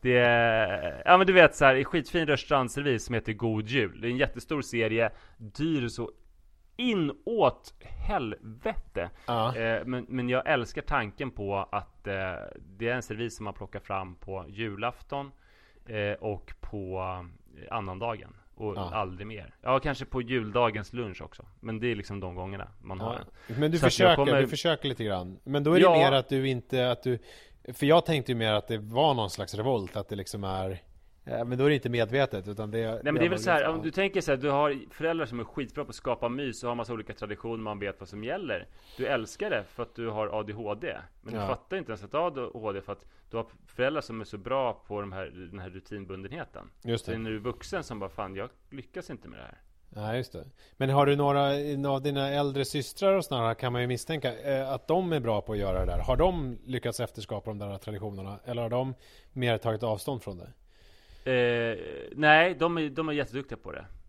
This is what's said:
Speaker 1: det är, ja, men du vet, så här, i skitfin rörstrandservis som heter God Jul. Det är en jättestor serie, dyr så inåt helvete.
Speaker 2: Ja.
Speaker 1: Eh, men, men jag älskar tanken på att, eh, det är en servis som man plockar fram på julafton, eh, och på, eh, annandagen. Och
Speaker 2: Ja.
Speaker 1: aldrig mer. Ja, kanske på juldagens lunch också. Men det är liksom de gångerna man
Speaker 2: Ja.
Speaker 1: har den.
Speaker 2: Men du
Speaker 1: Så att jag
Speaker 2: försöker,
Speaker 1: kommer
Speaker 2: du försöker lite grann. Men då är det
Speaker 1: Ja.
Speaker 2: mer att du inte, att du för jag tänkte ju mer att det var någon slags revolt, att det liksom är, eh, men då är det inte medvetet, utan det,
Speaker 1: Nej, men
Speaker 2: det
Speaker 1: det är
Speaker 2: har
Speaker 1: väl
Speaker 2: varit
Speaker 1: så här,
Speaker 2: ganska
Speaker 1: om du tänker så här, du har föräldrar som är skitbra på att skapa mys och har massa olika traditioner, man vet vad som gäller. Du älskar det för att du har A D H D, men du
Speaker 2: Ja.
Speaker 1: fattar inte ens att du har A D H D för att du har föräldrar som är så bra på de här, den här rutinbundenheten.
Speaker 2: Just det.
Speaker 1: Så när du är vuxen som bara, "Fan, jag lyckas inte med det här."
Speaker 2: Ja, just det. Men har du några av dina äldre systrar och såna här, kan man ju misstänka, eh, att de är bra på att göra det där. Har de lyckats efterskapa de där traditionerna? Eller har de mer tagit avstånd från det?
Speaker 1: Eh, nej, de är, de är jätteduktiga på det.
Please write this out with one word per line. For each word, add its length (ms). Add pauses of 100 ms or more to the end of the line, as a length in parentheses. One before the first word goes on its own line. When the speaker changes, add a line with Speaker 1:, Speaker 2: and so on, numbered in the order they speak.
Speaker 1:
det 160
är, 880
ja, 120
men 100
du 60
vet, 220
så 100
här, 100
i 100
skitfin 420
rörstrandservis 800
som 100
heter 180
God 340
Jul. 340
Det 60
är 40
en 60
jättestor 440
serie, 500 (260)
dyr 500
så 240 (680)
inåt 1040
helvete. 1300 (160)
Speaker 2:
Ja. 300
Speaker 1:
Eh, 300
men, 240
men 200
jag 180
älskar 340
tanken 500
på 400
att, 360
eh, 260 (260)
det 300
är 60
en 80
servis 340
som 60
man 100
plockar 260
fram 360
på 340
julafton, 840 (540)
eh, 340
och 420
på, 380 (580)
eh, 180
annandagen. 580 (220)
Och 220
Speaker 2:
Ja. 160
Speaker 1:
aldrig 340
mer. 340
Ja, 180
kanske 260
på 160
juldagens 720
lunch 280
också. 240 (140)
Men 200
det 120
är 40
liksom 240
de 160
gångerna 320 (140)
man 160
Speaker 2:
Ja. 80
Speaker 1:
har 100 (320)
den. 120
Speaker 2:
Men 120
du 60
Speaker 1:
Så 80
att 140
jag 100
Speaker 2:
försöker, 60
Speaker 1:
kommer 260
Speaker 2:
du 60
försöker 420
lite 140
grann. 400
Men 200
då 100
är 20
det 60
Speaker 1:
Ja. 160
Speaker 2:
mer 140
att 180
du 180
inte, 440
att 120
du 160 (540)
för 120
jag 200
tänkte 260
ju 60
mer 160
att 140
det 100
var 360
någon 160
slags 260
revolt, 400
att 140
det 60
liksom 280
är, 260 (560)
eh, 200
men 120
då 80
är 40
det 60
inte 140
medvetet, 580
utan 240
det, 60
Speaker 1:
Nej, 260
men 0
Speaker 2:
det 0
Speaker 1:
det 60
är 40
Speaker 2:
har 60
Speaker 1:
väl 100
Speaker 2:
varit 120
Speaker 1:
så 100
här, 80
Speaker 2:
ganska 180
Speaker 1:
om 60
du 80
tänker 300
så 100
här, 60
du 120
har 280 (140)
föräldrar 340
som 140
är 40
skitbra 400
på 60
att 60
skapa 340
mys 340
och 60
har 60
massa 180
olika 200
traditioner, 500
man 160
vet 200
vad 100
som 140
gäller. 440 (300)
Du 100
älskar 420
det 140
för 200
att 120
du 140
har 300
A 40
D 100
H 220
D, 220 (240)
men 120
du 60
Speaker 2:
Ja. 80
Speaker 1:
fattar 300
inte 140
ens 120
att 80
du 60
har 100
A 40
D 100 (120)
H 180
D 100
för 120
att 120 (240)
du 80
har 80 (220)
föräldrar 340
som 200
är 40
så 120
bra 360 (140)
på 140
de 100
här, 140
den 340
här 100
rutinbundenheten. 1000 (140)
Speaker 2:
Just 220
det. 60
Speaker 1:
Så 60
när 120
du 60
är 40
vuxen 440
som 160
bara, 100
"Fan, 260
jag 140 (200)
lyckas 400
inte 180
med 120
det 40
här." 140 (380)
Speaker 2:
Ja, 200
just 180
det. 100 (340)
Men 120
har 160
du 100
några 260 (500)
av 100
dina 280
äldre 360
systrar 480
och 120
såna 220
här, 60
kan 200
man 80
ju 60
misstänka, 520
eh, 320
att 160
de 260
är 60
bra 220
på 120
att 60
göra 200
det 60
där. 140
Har 180
de 480
lyckats 340
efterskapa 520
de 80
där 180
traditionerna? 680
Eller 160
har 80
de 240 (400)
mer 240
tagit 260
avstånd 400
från 140
det? 140 (800)
Speaker 1:
Eh, 460 (380)
nej, 440
de 180
är, 120
de 200
är 40
jätteduktiga 440
på 140
det. 140 (240)